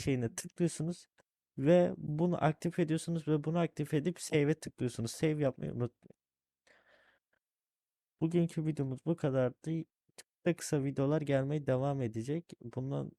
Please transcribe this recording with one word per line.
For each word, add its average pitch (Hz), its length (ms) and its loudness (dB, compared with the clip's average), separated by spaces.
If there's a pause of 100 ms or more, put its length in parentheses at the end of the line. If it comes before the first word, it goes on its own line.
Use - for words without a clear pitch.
şeyine 123 320 0
tıklıyorsunuz - 720 -4 (520)
ve 170 380 6
bunu 165 480 0
aktif 156 340 0
ediyorsunuz 160 500 -2
ve 151 160 2
bunu 160 140 0
aktif 156 360 -2
edip 156 260 0
save'e 147 340 2
tıklıyorsunuz. - 560 -4
Save 156 320 0
yapmayı - 300 -2
unutmayın. - 420 -6 (2000)
Bugünkü 165 460 2
videomuz 139 400 -2
bu 165 100 2
kadardı. 135 680 0 (340)
Çok - 300 -10
da 170 100 2
kısa 143 280 0
videolar 139 360 2
gelmeye 139 460 0
devam 135 360 0
edecek. 120 500 -4 (100)
Bundan 135 560 -6